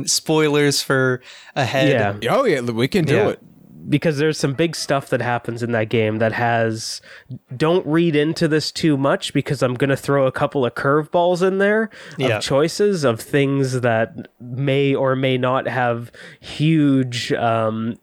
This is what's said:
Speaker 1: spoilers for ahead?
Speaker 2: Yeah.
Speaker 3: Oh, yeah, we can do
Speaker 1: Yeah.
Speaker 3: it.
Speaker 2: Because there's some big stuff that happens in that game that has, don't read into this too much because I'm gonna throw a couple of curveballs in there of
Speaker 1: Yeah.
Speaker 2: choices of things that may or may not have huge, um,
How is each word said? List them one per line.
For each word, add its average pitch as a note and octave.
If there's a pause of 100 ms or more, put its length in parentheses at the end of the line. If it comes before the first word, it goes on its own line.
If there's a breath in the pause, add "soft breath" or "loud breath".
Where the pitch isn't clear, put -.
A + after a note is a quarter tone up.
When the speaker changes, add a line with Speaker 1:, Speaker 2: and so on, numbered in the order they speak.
Speaker 1:
spoilers D3
for C3 (320 loud breath)
ahead? A#2+
Speaker 2:
Yeah. A#2
Speaker 3:
Oh, C4
yeah, D#3+
we A#2+
can F3+
do C3+
Speaker 1:
Yeah. A2
Speaker 3:
it. - (480)
Speaker 2:
Because C#3+
there's D3+
some C#3+
big E3
stuff -
that B2+
happens A#2
in A#2+
that A2
game A2
that A2
has, A2+ (560 loud breath)
don't E3
read E3
into D#3
this D3+
too D#3
much C#3
because C#3+
I'm C3
gonna C3+
throw C#3
a C3
couple C#3+
of A#2+
curveballs E3+
in F#3+
there G#3 (300 loud breath)
of -
Speaker 1:
Yeah. A#2+
Speaker 2:
choices E3
of A2+
things C3+
that A2+ (120)
may C3+
or C3
may C3
not B2+
have A#2+ (300 loud breath)
huge, C#3
um, A2+